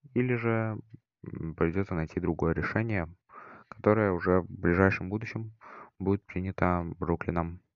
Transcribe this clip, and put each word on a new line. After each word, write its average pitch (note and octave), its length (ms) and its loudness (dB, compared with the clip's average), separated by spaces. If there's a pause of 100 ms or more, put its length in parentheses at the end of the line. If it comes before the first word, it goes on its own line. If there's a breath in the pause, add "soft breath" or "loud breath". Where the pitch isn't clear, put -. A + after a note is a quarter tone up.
(140)
Или B2+ 220 0
же, A2+ 420 0 (480)
м, D#2+ 300 -8
придётся F2 400 0
найти D#2+ 240 -4
другое E2 340 0
решение, G2 540 -2 (600 loud breath)
которое G#2+ 420 4
уже F2+ 300 4
в F2 100 -12
ближайшем F#2 580 4
будущем A2 440 -6 (460 loud breath)
будет G2 260 0
принято F2+ 600 -2 (140)
Бруклином. E2+ 640 -2 (140)